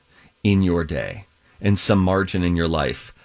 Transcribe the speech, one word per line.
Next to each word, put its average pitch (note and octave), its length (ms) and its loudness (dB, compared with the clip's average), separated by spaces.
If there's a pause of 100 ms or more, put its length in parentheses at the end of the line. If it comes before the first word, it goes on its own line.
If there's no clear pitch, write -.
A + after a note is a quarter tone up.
(440)
in G2 180 4
your F2 220 0
day A#1+ 420 -8 (360)
and G2+ 180 2
some G2+ 200 2
margin F#2+ 440 0
in F2 120 0
your E2 120 0
life. D2 460 -4 (120)